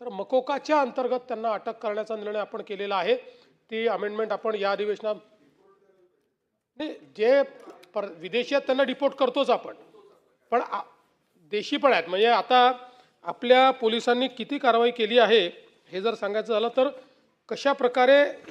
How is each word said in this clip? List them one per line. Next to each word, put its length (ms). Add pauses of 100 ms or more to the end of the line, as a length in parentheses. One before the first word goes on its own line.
तर 80
मकोकाच्या 720
अंतर्गत 460
त्यांना 260
अटक 240
करण्याचा 380
निर्णय 240
आपण 220
केलेला 340
आहे. 200 (560)
ती 160
अमेंडमेंट 440
आपण 240
या 160
अधिवेशनात, 440 (1600)
नाही, 160 (240)
जे 240 (520)
पर-, 240
विदेशी 380
आहेत 100
त्यांना 180
डिपोर्ट 300
करतोच 360
आपण, 260 (760)
पण 100
आ-, 200 (540)
देशी 420
पण 160
आहेत. 140
म्हणजे 200
आता 440 (520)
आपल्या 480
पोलिसांनी 560
किती 300
कारवाई 340
केली 280
आहे 520 (160)
हे 140
जर 120
सांगायचं 400
झालं 140 (100)
तर 120 (600)
कशा 240
प्रकारे 500 (280)